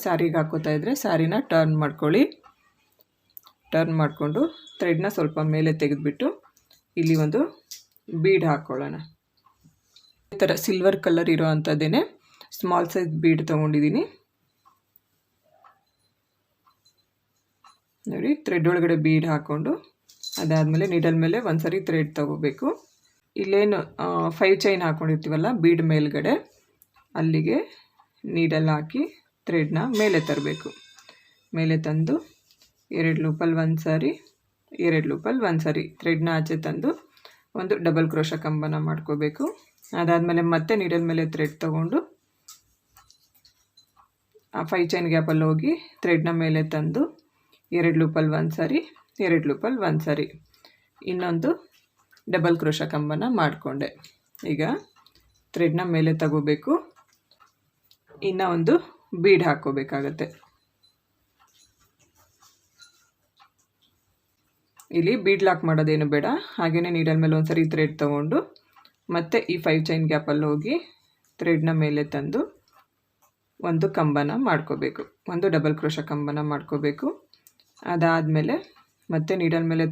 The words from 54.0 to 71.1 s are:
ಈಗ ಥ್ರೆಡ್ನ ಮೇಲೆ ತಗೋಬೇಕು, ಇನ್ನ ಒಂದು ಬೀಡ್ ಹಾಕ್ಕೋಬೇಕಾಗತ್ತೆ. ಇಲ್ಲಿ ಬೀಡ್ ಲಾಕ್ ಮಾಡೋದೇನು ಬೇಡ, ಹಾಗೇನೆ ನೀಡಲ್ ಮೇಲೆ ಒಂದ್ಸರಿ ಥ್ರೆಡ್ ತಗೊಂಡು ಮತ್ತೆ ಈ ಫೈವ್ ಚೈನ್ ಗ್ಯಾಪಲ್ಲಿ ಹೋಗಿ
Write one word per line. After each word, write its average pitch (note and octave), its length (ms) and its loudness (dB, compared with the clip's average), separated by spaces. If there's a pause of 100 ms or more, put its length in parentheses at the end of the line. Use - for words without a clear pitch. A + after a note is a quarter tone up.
ಈಗ D3+ 100 -2 (920)
ಥ್ರೆಡ್ನ E3+ 280 0 (120)
ಮೇಲೆ D#3+ 180 2 (100)
ತಗೋಬೇಕು, D3+ 500 0 (1500)
ಇನ್ನ F#3+ 200 -2 (120)
ಒಂದು E3+ 200 4 (500)
ಬೀಡ್ F#3 220 6
ಹಾಕ್ಕೋಬೇಕಾಗತ್ತೆ. C#3+ 800 -4 (4000)
ಇಲ್ಲಿ E3+ 240 0 (100)
ಬೀಡ್ G3 220 2
ಲಾಕ್ F3+ 220 2
ಮಾಡೋದೇನು D#3 460 2
ಬೇಡ, D3 120 0 (300)
ಹಾಗೇನೆ E3+ 420 0
ನೀಡಲ್ D#3+ 240 2
ಮೇಲೆ D#3+ 140 4
ಒಂದ್ಸರಿ D#3+ 360 2
ಥ್ರೆಡ್ D#3 260 0
ತಗೊಂಡು D3 400 0 (720)
ಮತ್ತೆ E3+ 300 0 (100)
ಈ F3 60 -2 (100)
ಫೈವ್ D#3+ 200 4
ಚೈನ್ D#3+ 260 0
ಗ್ಯಾಪಲ್ಲಿ D3+ 380 0
ಹೋಗಿ D3+ 260 0 (640)